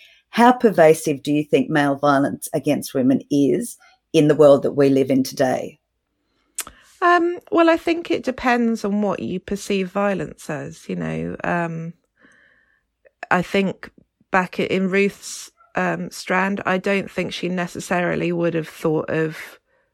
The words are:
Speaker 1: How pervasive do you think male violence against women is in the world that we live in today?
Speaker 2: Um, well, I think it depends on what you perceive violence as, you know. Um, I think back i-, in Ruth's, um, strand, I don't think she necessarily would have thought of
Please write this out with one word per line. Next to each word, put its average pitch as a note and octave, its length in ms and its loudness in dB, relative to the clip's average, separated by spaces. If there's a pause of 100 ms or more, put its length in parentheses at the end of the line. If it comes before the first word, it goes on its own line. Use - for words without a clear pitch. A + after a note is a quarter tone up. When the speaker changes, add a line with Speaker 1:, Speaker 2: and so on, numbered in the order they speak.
(300)
Speaker 1:
How A#3+ 220 6
pervasive D#3+ 720 4
do D3 100 -4
you D3 120 0
think C#3 260 0
male C#3+ 260 0
violence C#3 580 0
against D3 400 -2
women C3 360 2
is C#3+ 480 0 (360)
in D3+ 140 6
the D3+ 80 4
world C#3+ 280 8
that C3 100 -2
we C#3 160 4
live C3+ 220 2
in C3 120 2
today? - 560 -4 (1200)
Speaker 2:
Um, F4 380 2 (120)
well, E4 180 4
I E4 80 4
think E4+ 320 -4
it C#4 140 -2
depends A#3+ 600 -2
on G3+ 180 -2
what G3+ 180 -2
you F3 200 -6
perceive G3 520 -4
violence G3 580 -4
as, D3 400 -10
you F#3 60 -6
know. D#3+ 480 -6
Um, E3 500 -4 (1400)
I F3+ 100 2
think - 500 -4 (400)
back F#3 280 -2
i-, F#3 40 -2
in F#3+ 260 -2
Ruth's, - 600 -4 (240)
um, F3 340 -4
strand, F#3+ 560 -2
I F#3 120 0
don't G3 320 -4
think F3 240 -6
she - 160 -6
necessarily F3 800 -4
would E3+ 240 -2
have D#3 120 -4
thought - 420 -4
of D#3+ 500 -6 (340)